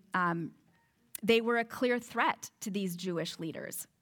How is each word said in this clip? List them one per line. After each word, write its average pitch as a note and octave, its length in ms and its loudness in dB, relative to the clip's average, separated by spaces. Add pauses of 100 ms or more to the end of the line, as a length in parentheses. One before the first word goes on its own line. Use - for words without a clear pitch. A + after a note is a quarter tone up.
(140)
um, E3+ 380 2 (720)
they A3+ 160 6
were A#3 180 2
a A#3 80 2
clear B3 340 0
threat A#3 600 -2
to - 100 -8
these F#3 280 -2
Jewish F3 420 -4
leaders. - 480 -8 (140)